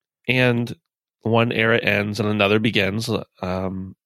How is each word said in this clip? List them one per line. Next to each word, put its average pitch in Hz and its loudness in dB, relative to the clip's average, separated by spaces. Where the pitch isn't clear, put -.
And 120 0
one 117 2
era 113 2
ends 104 -2
and 107 -2
another 107 2
begins. 107 0
Um, 95 -6